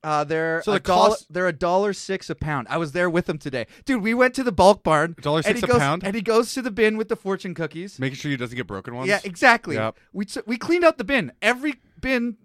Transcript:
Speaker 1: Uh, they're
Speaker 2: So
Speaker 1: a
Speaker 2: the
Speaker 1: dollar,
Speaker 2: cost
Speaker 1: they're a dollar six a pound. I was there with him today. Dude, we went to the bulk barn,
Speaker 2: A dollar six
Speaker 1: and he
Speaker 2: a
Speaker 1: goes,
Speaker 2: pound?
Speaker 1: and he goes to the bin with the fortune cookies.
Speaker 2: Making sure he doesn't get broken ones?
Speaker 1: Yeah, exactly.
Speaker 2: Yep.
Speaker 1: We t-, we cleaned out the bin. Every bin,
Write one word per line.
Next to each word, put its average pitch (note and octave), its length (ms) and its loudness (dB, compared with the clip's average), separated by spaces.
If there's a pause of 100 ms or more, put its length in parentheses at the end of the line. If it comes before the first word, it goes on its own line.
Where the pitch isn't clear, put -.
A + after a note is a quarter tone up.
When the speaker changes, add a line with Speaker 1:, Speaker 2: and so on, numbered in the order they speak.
Speaker 1:
Uh, D3+ 200 0
they're D#3+ 400 -2
Speaker 2:
So G#3+ 100 0
Speaker 1:
a - 20 2
Speaker 2:
the F#3 60 2
Speaker 1:
dollar, F#3+ 280 6
Speaker 2:
cost F#3+ 240 -2
Speaker 1:
they're F3+ 140 0
a F3 60 -2
dollar F#3 400 0
six - 360 -8
a D#3+ 60 -6
pound. C#3+ 340 -6
I C#3 80 -4
was E3 140 -4
there F3+ 180 0
with E3+ 180 0
him D#3 120 -4
today. C3 260 -6 (200)
Dude, B3 180 0
we A3+ 100 0
went B3+ 220 4
to C4+ 80 -4
the A#3+ 80 0
bulk F#3+ 320 6
barn, D#3+ 340 2
Speaker 2:
A - 40 -20
dollar D3+ 200 0
six F#3+ 80 0
Speaker 1:
and A3+ 80 0
he A#3+ 60 -4
Speaker 2:
a - 100 -2
Speaker 1:
goes, A#3+ 60 6
Speaker 2:
pound? D#3 240 0
Speaker 1:
and G3 120 -4
he A3+ 60 -2
goes A3 320 0
to C4 80 -6
the A#3+ 100 -4
bin G#3+ 260 2
with A3 120 -6
the A3+ 60 -2
fortune F#3+ 400 -6
cookies. E3 440 -10
Speaker 2:
Making C3 180 -4
sure D3 140 -6
he C3+ 60 -2
doesn't A#2+ 180 -8
get A#2+ 120 -8
broken G2+ 280 -10
ones? C3 140 -4
Speaker 1:
Yeah, G3+ 140 0
exactly. G3+ 520 2
Speaker 2:
Yep. A2 220 -4 (160)
Speaker 1:
We G3+ 120 -6
t-, - 200 -10
we A#3 120 -6
cleaned E4 280 0
out D#4+ 140 4
the A#3+ 40 -4
bin. G3+ 280 -2 (100)
Every B3 340 0 (240)
bin, A#3+ 460 -2